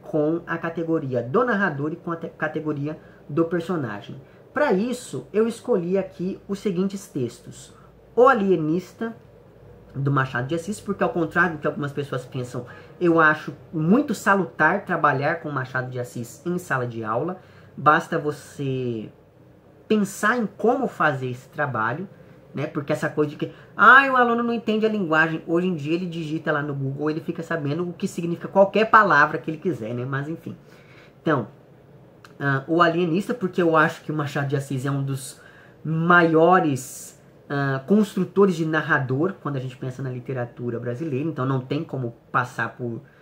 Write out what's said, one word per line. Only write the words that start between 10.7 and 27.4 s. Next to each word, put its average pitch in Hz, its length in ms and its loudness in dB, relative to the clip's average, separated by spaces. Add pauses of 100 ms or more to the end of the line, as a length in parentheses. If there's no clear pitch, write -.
porque 196 240 -4
ao 170 60 2
contrário 170 460 0
do 147 60 -12
que - 40 -4
algumas 143 260 -4
pessoas 139 320 -6
pensam, 123 440 -10 (340)
eu 165 180 6
acho 156 320 4 (220)
muito 208 400 2
salutar 190 720 2
trabalhar 151 560 0
com 156 80 -8
Machado 127 400 -4
de 127 100 -8
Assis - 460 -10
em 175 140 -2
sala 131 260 -2
de 113 180 -6
aula. 139 360 -4 (360)
Basta 156 440 4
você 131 880 -4 (800)
pensar 214 500 0
em 220 100 -2
como 247 400 0
fazer 135 420 -2
esse 123 200 -12
trabalho, 135 600 -4 (460)
né? 139 100 -4
Porque 151 260 -6
essa 151 160 -2
coisa 151 240 0
de - 60 -14
que, - 140 -6 (260)
"Ai, 262 320 8
o 262 60 2
aluno 240 260 4
não 233 120 -2
entende 220 320 0
a 220 40 2
linguagem", 160 560 0
hoje 175 220 0
em 185 80 0
dia 147 180 -4
ele 180 140 -2
digita 160 440 -6
lá 147 120 0
no 147 100 -4
Google, 139 380 -4
ele 160 100 -6
fica 170 220 -8